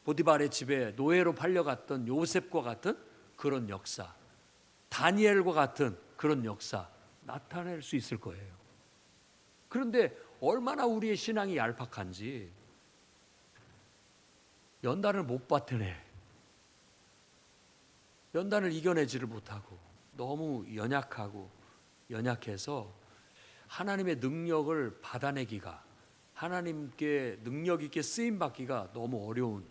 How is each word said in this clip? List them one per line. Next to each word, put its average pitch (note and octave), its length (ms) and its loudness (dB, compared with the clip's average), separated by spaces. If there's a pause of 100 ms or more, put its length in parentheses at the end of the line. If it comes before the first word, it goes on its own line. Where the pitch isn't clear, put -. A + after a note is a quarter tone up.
보디발의 D3 460 6
집에 B2+ 420 0
노예로 E3 420 4
팔려갔던 C#3+ 720 0
요셉과 E3 560 0
같은 A#2+ 360 -2 (380)
그런 C3+ 320 0
역사, F#2+ 460 -8 (760)
다니엘과 G3 600 6
같은 C#3 460 2 (180)
그런 D3 280 2
역사 G2+ 440 -6 (340)
나타낼 E3+ 600 -8
수 - 140 -4
있을 A2+ 240 -4
거예요. F#2+ 340 -12 (1120)
그런데 A#3+ 480 4 (240)
얼마나 C4 460 2
우리의 A3 300 2
신앙이 G3+ 400 -2
얄팍한지 A2+ 960 -4 (2250)
연단을 F#3+ 380 2
못 B2+ 240 -4
버텨내. A2 500 0 (2500)
연단을 F#3+ 380 2
이겨내지를 D3+ 560 2
못하고 G#2 500 -12 (380)
너무 C#3 580 -4
연약하고 G#2+ 720 -4 (640)
연약해서 A2+ 800 -4 (760)
하나님의 F#3+ 480 -2
능력을 D3+ 840 0
받아내기가, A#2+ 840 -6 (520)
하나님께 D3+ 1080 -2
능력 D#3 400 0
있게 D3+ 200 -4
쓰임 A#3 360 0
받기가 B2+ 540 -4
너무 A#2 340 -4
어려운 A2+ 440 0